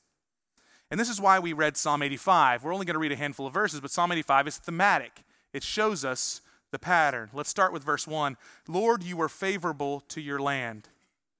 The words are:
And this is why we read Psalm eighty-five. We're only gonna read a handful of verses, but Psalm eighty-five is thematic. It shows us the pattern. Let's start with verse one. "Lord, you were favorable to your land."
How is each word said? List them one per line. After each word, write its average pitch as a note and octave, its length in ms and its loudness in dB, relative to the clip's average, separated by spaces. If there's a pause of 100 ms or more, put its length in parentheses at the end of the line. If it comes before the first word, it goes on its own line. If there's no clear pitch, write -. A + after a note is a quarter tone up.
(920)
And E3+ 100 -2
this A#3 80 -2
is G#3+ 100 -6
why F#3+ 200 6
we E3+ 160 -2
read D3+ 240 0
Psalm D3 240 0
eighty-five. C#3 600 4
We're E3 120 -4
only G3 100 -4
gonna E3 140 -2
read D#3 140 -2
a C3+ 40 -2
handful C#3 300 -6
of C3 80 -8
verses, E3+ 260 -2
but C3+ 100 -10
Psalm F3 220 0
eighty-five C#3+ 340 2
is D3+ 120 -6
thematic. E3+ 680 0 (300)
It C#3 80 -8
shows G#3+ 420 -2
us - 380 -4 (300)
the C#3 60 -8
pattern. C#3+ 540 2
Let's C#3 160 -6
start F#3 240 2
with D3+ 120 -8
verse D3 220 -2
one. D3 300 -2 (320)
"Lord, G3+ 340 2
you F3 140 -8
were D#3+ 140 0
favorable D3+ 760 -4
to - 120 -10
your C#3+ 180 -6
land." B2+ 520 -4 (500)